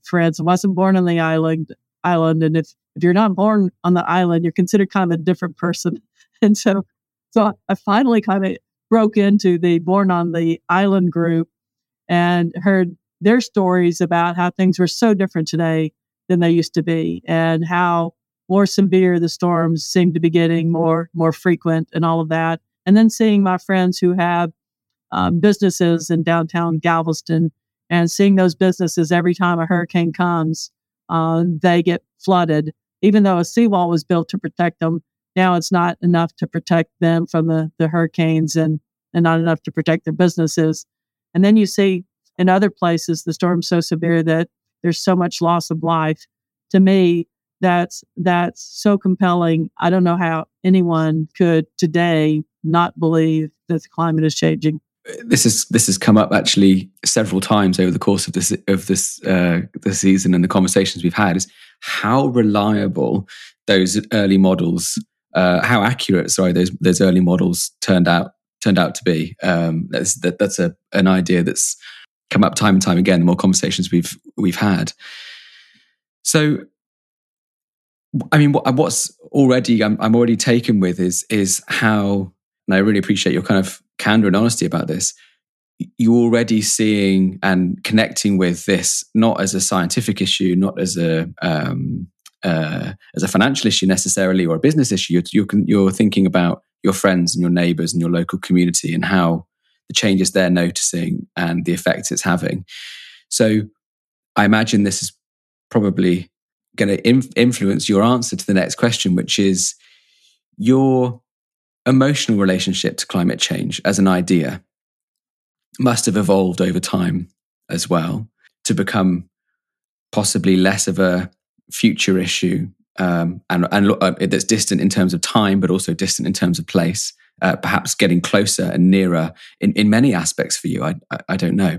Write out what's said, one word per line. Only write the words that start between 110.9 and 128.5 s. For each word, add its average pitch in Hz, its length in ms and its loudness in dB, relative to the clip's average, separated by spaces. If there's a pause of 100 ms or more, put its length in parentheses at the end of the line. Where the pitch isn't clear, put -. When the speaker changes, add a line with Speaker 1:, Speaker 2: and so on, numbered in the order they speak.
Speaker 2:
emotional 131 520 2
relationship 95 580 -2
to - 100 -8
climate 90 320 -2
change - 460 -4
as 101 140 -2
an 95 100 4
idea 90 540 0 (1160)
must 123 280 0
have 98 100 0
evolved 95 440 0
over 90 200 -2
time 90 480 -4 (420)
as - 180 -6
well 87 400 -4 (360)
to 110 100 -2
become 92 540 -2 (840)
possibly 95 460 0
less 95 320 0
of 90 100 -4
a 92 320 0 (400)
future - 480 0
issue, 90 500 -4 (300)
um, 87 420 -2 (100)
and, 90 200 0
and 101 180 2
lo-, - 120 0
uh, 92 200 0
that's 92 240 -2
distant 104 360 -2
in 95 80 2
terms 90 260 0
of 82 60 -4
time, 101 400 0
but 92 100 0
also 90 240 -2
distant 90 320 -4
in 90 60 -2
terms 87 260 -2
of 82 80 -10
place, 90 460 -2 (300)
uh, 92 140 0
perhaps - 380 -4
getting 87 260 2
closer 101 440 -2